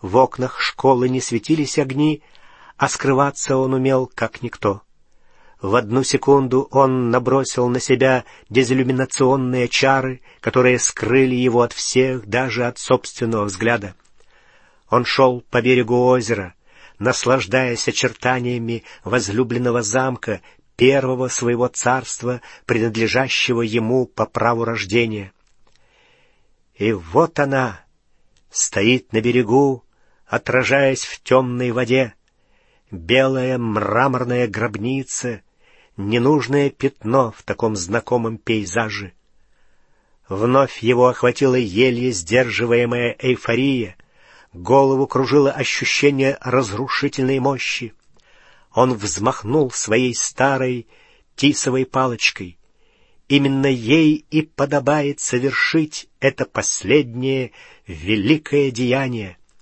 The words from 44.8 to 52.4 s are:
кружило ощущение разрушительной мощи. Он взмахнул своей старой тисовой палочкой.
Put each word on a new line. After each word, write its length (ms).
кружило 440
ощущение 920
разрушительной 960
мощи. 540
Он 200
взмахнул 800
своей 440
старой 720
тисовой 500
палочкой. 720